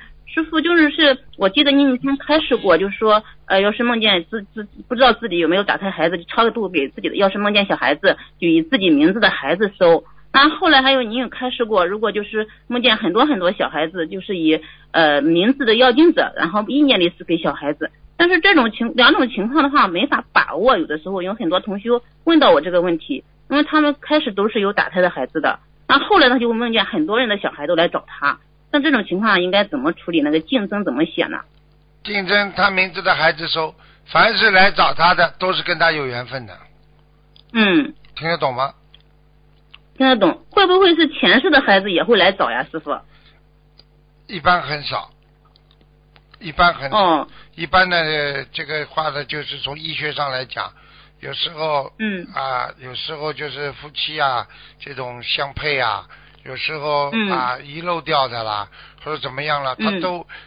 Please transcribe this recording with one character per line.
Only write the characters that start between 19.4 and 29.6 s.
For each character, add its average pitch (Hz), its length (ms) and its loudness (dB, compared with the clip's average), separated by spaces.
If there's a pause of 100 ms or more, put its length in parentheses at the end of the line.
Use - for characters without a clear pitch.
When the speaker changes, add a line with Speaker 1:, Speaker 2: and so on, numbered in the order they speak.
Speaker 1:
况 285 140 0
的 277 60 2
话 269 200 2
没 185 180 -2
法 - 260 -4
把 143 220 0
握， 214 240 2
有 160 80 -2
的 151 100 -6
时 170 140 -10
候 190 100 -4
有 185 140 -6
很 214 160 -4
多 185 100 0
同 196 200 -8
修 240 220 -2 (220)
问 330 140 4
到 247 120 6
我 151 120 6
这 185 80 -4
个 175 100 2
问 175 160 0
题， - 260 -8 (280)
因 269 80 2
为 302 40 2
他 302 200 0
们 294 180 2
开 302 200 0
始 269 120 -4
都 196 160 0
是 220 120 -2
有 196 120 0
打 - 160 -2
胎 185 140 0
的 180 80 4
孩 135 160 -6
子 160 160 -6
的， - 180 -2 (260)
那 269 120 4
后 381 200 2
来 269 120 6
他 262 80 6
就 233 160 0
梦 233 180 -2
见 202 140 0
很 160 180 -2
多 208 160 0
人 247 80 0
的 208 80 -2
小 165 140 -4
孩 147 160 -10
都 170 100 0
来 170 120 4
找 170 200 -4
他， - 300 -4 (340)
像 294 100 2
这 311 80 2
种 233 140 2
情 180 160 -4
况 202 220 2
应 180 80 -2
该 196 140 2